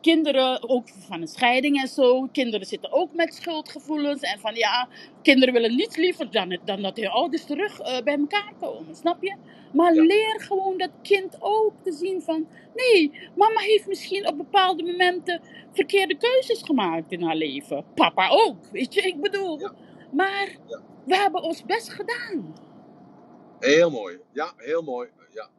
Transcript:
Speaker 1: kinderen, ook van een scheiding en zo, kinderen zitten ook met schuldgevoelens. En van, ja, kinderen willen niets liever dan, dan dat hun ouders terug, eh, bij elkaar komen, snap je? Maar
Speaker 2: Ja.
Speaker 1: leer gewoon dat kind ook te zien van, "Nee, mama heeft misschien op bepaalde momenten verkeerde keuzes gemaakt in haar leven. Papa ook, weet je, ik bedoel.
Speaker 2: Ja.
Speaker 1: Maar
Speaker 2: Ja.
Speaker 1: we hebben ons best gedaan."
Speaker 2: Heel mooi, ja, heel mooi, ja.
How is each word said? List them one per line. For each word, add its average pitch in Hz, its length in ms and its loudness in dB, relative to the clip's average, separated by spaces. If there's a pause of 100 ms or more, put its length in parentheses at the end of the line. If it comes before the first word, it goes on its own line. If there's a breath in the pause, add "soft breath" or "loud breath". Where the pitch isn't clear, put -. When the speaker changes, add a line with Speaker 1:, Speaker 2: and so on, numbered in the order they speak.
Speaker 1:
kinderen, 269 680 2
ook 247 200 0
van 185 320 -12
een 165 80 -8
scheiding 262 520 2
en 262 80 -4
zo, 262 440 4
kinderen 214 340 -2
zitten - 260 -10
ook 294 220 0
met 330 200 -2
schuldgevoelens. 294 840 -6
En 202 200 -6
van, 220 140 -6
ja, 240 340 0 (340 loud breath)
kinderen 254 320 6
willen 233 220 2
niets 403 200 -2
liever 320 340 -2
dan, 180 340 -2
dan 202 180 -6
dat 190 140 -6
hun 214 120 -4
ouders 330 360 -2
terug, 370 360 -6
eh, 254 220 -6
bij 285 160 0
elkaar 403 420 -4
komen, 320 340 -10
snap 349 280 -4
je? 392 140 -6 (360 loud breath)
Maar 330 220 6
Speaker 2:
Ja. 320 80 6
Speaker 1:
leer 427 380 4
gewoon 381 380 -4
dat 370 120 -4 (120)
kind 381 380 -2
ook 427 320 0 (100)
te 370 100 -6
zien 349 300 -6
van, 320 240 -4 (280 loud breath)
"Nee, 427 360 6 (260 loud breath)
mama 440 240 4
heeft 403 260 2
misschien 392 400 -6
op 320 100 -2
bepaalde 370 460 2
momenten 349 580 0 (320 loud breath)
verkeerde 381 440 0
keuzes 494 460 0
gemaakt 170 500 -2
in 175 100 -6
haar 160 140 0
leven. 143 480 -6 (100)
Papa 190 340 2
ook, 311 440 2
weet 254 220 -6
je, 403 80 2
ik 349 180 -4
bedoel. 381 400 -4
Speaker 2:
Ja. 392 120 -10 (400 loud breath)
Speaker 1:
Maar 392 360 -2 (180)
Speaker 2:
Ja. - 140 -14 (260)
Speaker 1:
we 359 100 2
hebben 370 260 0
ons 330 220 -8
best 453 240 -4
gedaan." 370 680 -10 (1040)
Speaker 2:
Heel 160 320 4
mooi, 98 280 -10 (140)
ja, 156 240 -8
heel 151 260 -6
mooi, 123 260 -10 (220)
ja. 107 180 -16 (100)